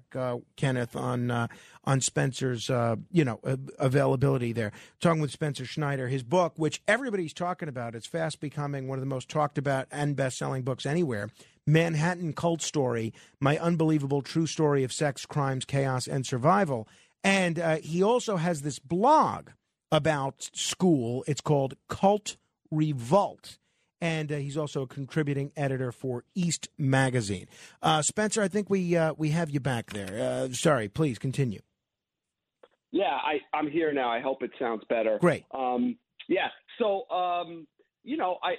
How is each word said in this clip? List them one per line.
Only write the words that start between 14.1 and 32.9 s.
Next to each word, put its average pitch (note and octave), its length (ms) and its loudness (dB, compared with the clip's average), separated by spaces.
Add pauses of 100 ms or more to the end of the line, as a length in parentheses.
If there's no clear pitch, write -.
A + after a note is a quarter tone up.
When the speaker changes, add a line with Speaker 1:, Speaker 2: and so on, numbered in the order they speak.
Speaker 1:
True D#3+ 260 0
Story C#3+ 380 2
of B2 80 -4
Sex, - 320 -2
Crimes, C3+ 400 -2
Chaos, C3+ 420 0
and C#3+ 200 -2
Survival. C#3 600 2 (360)
And, F#3 360 2
uh, E3 180 2
he D#3 260 0
also A3 340 2
has E3 240 0
this C#3+ 180 -6
blog F3+ 680 4 (420)
about C#3+ 640 0
School. B2+ 760 2
It's D3 140 0
called C#3 360 2 (120)
Cult - 480 2 (340)
Revolt, D3+ 840 0 (480)
and, D#3+ 260 -2
uh, D3+ 60 -4
he's C#3+ 220 -6
also D3 240 -4
a C3 40 -6
contributing C#3+ 680 -4
editor C3 340 -2
for B2 340 -6 (100)
East F3 420 -2
Magazine. B2+ 720 2 (340)
Uh, D#3 200 4
Spencer, G#3+ 400 0
I G3 60 2
think G3+ 200 -4
we, F3+ 280 2
uh, D#3+ 200 2
we D#3 140 0
have E3 180 0
you C#3+ 120 -2
back A#2+ 320 -2
there. G2 280 -6
Uh, B2+ 320 -2
sorry, B2 360 2
please C#3+ 300 -2
continue. B2+ 440 -2 (1300)